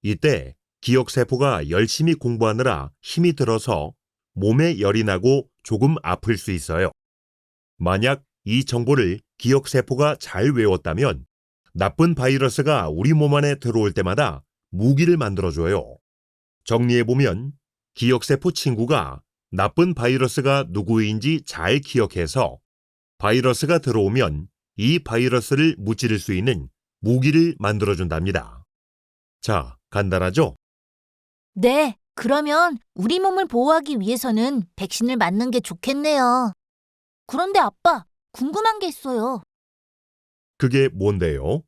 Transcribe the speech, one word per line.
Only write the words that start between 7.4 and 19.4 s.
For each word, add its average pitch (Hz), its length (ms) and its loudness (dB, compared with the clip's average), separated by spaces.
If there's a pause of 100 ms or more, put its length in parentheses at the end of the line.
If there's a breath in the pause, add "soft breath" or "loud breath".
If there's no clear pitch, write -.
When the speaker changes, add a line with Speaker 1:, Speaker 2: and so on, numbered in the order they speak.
Speaker 1:
만약 107 460 0 (200)
이 123 220 0
정보를 120 540 0 (180)
기억세포가 135 840 0
잘 113 320 -2
외웠다면 95 760 0 (480)
나쁜 156 420 0
바이러스가 135 760 0
우리 101 240 0
몸 151 220 4
안에 143 200 2
들어올 110 380 0
때마다 95 500 -2 (260)
무기를 135 480 2
만들어줘요. 90 800 -2 (680)
정리해보면 120 880 0 (400)
기억세포 127 580 0
친구가 117 680 -2 (300)